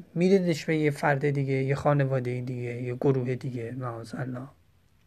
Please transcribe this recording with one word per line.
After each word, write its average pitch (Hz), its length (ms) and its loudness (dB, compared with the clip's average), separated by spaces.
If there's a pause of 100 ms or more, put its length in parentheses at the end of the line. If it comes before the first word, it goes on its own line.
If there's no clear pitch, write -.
(140)
می‌دهش 180 500 4
به 160 120 2
یه 151 140 4
فرد 147 400 2
دیگه، 139 220 0
یه 135 220 2
خانواده 135 640 2
دیگه، 120 420 -6
یه 123 120 -4
گروه 127 400 0
دیگه، 120 440 -6
معاذ 117 360 -8
الله. 127 340 -8 (580)